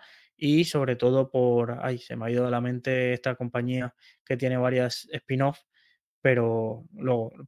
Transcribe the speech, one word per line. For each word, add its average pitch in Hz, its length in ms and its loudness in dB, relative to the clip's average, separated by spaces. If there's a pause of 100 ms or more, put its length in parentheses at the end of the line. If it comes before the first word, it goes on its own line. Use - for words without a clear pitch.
(380)
y 156 260 2
sobre 135 320 0
todo 131 340 4
por, 120 520 2
ay, 127 160 -4
se 120 180 -12
me 113 120 -6
ha 120 40 -2
ido 123 140 2
de 123 60 -2
la 120 100 0
mente 123 520 -2
esta 123 220 -4
compañía 123 580 -4 (300)
que 131 140 -2
tiene 127 200 0
varias 127 540 0
spin-off, 139 480 -2 (640)
pero 113 720 0
lo, 117 380 -2 (160)